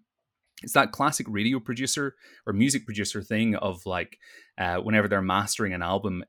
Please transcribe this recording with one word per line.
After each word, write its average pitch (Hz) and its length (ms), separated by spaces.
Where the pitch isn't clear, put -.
it's - 120
that 139 180
classic 147 380
radio 110 300
producer 135 560
or 110 60
music 127 340
producer 104 360
thing 110 340
of, 92 300
like, 90 320
uh, 90 200
whenever 107 300
they're 98 140
mastering 98 520
an 87 80
album, 92 480